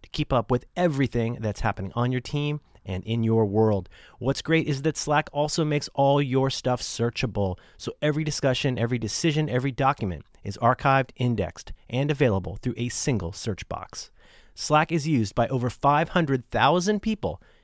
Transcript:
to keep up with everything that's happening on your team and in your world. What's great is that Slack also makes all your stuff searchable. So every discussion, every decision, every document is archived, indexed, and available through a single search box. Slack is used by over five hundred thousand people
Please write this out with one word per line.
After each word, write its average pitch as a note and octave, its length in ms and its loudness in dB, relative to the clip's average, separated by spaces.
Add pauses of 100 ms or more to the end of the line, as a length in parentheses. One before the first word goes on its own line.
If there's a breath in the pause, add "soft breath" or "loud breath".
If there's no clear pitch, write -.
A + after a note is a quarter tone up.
to - 60 -20
keep - 240 -2
up B2 180 2
with B2 140 0 (100)
everything C3+ 640 0
that's G#2+ 220 -4
happening G2 340 -4
on B2 160 0
your B2+ 100 -2
team D3 380 -4 (260 soft breath)
and F#2 200 -6
in A2+ 180 -2
your A2+ 220 4
world. G#2 420 2 (320 loud breath)
What's A#2 240 -2
great D#3+ 240 2
is C#3 160 -2
that D3+ 140 -2
Slack D3+ 340 0
also D3+ 320 0
makes D3 320 0
all C#3 260 4
your C3+ 300 2
stuff B2 300 -2
searchable. G#2 760 -2 (200 soft breath)
So - 240 -8
every D3+ 220 0
discussion, C3+ 540 0
every A#2 220 0
decision, D3+ 500 0
every B2 220 0
document A#2+ 520 -2 (200)
is G2+ 180 -10
archived, B2+ 540 4
indexed, A2 580 -2 (160)
and C#3 220 0
available G2+ 460 2
through - 200 -4
a A#2+ 120 -4
single F#2+ 420 -2
search - 360 -8
box. - 440 -12 (420 soft breath)
Slack D3+ 380 2
is D#3 160 -2
used A#2+ 260 2
by A#2 140 2
over B2 240 0
five D3 380 2
hundred C#3 420 0
thousand F3 500 2
people G#3+ 400 -4 (220 soft breath)